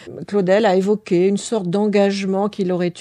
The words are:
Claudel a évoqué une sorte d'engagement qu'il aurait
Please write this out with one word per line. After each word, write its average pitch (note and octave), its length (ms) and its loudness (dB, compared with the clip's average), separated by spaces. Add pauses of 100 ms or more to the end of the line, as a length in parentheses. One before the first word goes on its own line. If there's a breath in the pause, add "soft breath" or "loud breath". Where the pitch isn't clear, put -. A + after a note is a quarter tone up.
(260 loud breath)
Claudel G3 380 2
a F#3+ 100 4
évoqué F#3+ 540 2
une G3+ 80 2
sorte G3+ 320 -4
d'engagement G3 800 0
qu'il F#3+ 240 -4
aurait F3 280 -2